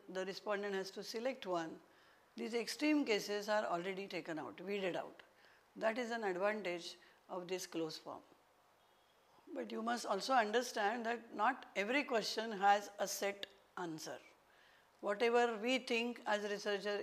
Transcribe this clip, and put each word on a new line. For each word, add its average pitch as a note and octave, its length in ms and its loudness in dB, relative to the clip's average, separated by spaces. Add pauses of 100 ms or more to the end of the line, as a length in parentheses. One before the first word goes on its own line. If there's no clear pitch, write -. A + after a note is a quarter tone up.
(120)
the F#3 140 -2
respondent G3+ 480 -2
has F#3+ 160 -2
to G3+ 140 -10
select B3 420 -4
one, E3+ 240 0 (640)
these A3+ 200 -4
extreme D4 500 2
cases G#3 420 0
are G#3+ 180 4
already F#3 420 -2
taken E3 320 -6
out, B2 260 -10
weeded F#3+ 300 0
out. - 260 -6 (560)
That A3 200 2
is A#3+ 140 -2
an A#3 120 -2
advantage F#3 720 0 (320)
of F3+ 180 -6
this F3+ 200 -4
closed D#3+ 340 -4
form. C#3+ 220 -12 (1300)
But A#3+ 180 -6
you A3+ 120 -4
must A#3 220 -2
also G#3 280 0
understand A#3 720 2
that A#3 140 -2 (160)
not A#3+ 400 2
every A#3 280 2
question A3+ 500 0
has G3+ 360 6 (100)
a G3 80 0
set G3+ 380 -2 (320)
answer. D#3+ 400 -6 (840)
Whatever A#3 600 4
we B3+ 160 4
think A#3+ 480 0
as G#3 180 2
a G#3 60 0
researcher G3+ 540 0